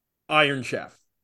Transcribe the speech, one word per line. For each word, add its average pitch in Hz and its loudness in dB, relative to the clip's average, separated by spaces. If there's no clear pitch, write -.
Iron 143 2
Chef, 98 -8